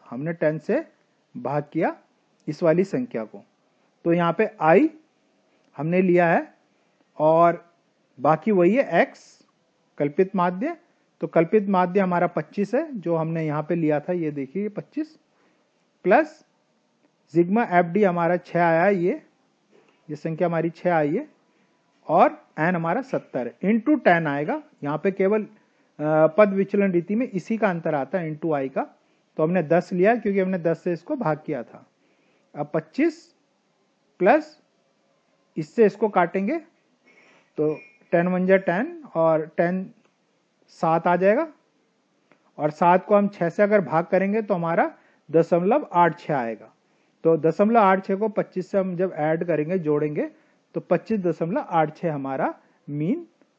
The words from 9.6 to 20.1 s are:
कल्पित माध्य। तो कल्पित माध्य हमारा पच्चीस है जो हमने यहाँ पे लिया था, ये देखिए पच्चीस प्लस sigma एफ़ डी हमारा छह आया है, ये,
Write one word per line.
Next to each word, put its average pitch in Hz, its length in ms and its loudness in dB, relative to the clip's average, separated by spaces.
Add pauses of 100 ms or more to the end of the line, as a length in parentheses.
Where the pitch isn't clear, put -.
कल्पित 185 380 -2
माध्य। 185 400 -2 (440)
तो 170 60 -8
कल्पित 170 420 0
माध्य 185 320 0
हमारा 180 260 0
पच्चीस 196 480 -6
है 285 260 -4
जो 170 160 -4
हमने 160 300 -4
यहाँ 151 160 -4
पे 160 120 -4
लिया 151 260 0
था, 180 120 -6
ये 165 180 -4
देखिए 147 380 -8
पच्चीस - 500 -12 (840)
प्लस 285 420 0 (920)
sigma 185 340 2
एफ़ 175 160 4
डी 196 180 0
हमारा 175 320 0
छह 175 300 0
आया 165 180 2
है, 202 120 2
ये, 180 260 -2 (880)